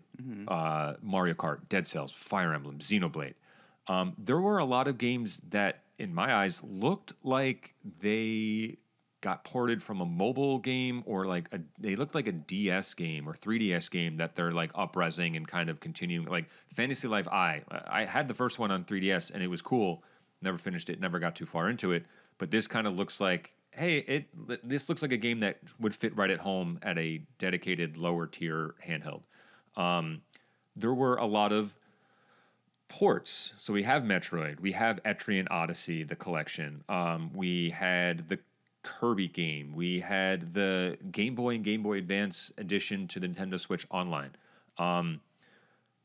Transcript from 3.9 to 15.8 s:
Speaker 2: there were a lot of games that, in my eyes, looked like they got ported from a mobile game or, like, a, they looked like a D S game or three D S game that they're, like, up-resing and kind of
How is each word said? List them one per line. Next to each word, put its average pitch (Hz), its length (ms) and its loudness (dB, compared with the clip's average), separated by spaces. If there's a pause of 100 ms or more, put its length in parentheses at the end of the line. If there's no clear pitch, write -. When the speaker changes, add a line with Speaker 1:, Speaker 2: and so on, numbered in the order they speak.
Speaker 2:
there 120 220 2
were 202 180 4
a 156 60 4
lot 127 240 4
of 127 100 0
games 120 420 0 (100)
that, 101 320 2 (160)
in 92 160 -4
my 113 200 2
eyes, 98 280 4
looked 113 500 0 (100)
like 131 520 0 (260)
they 110 800 0 (440)
got 95 220 -4
ported 117 380 0
from 101 180 -4
a 87 60 0
mobile 127 520 2
game 127 480 -2
or, 95 200 0
like, 87 260 -2
a, 95 80 -6 (180)
they 98 180 0
looked - 180 -2
like 139 140 0
a 98 40 -2
D 90 380 -2
S 95 240 0
game 78 340 -4
or 80 60 -6
three 110 240 -2
D 104 160 2
S 85 140 0
game 82 300 0
that 82 180 -2
they're, 85 160 2
like, 82 220 0
up-resing 85 640 0
and 80 120 -6
kind 85 200 -2
of 78 120 -6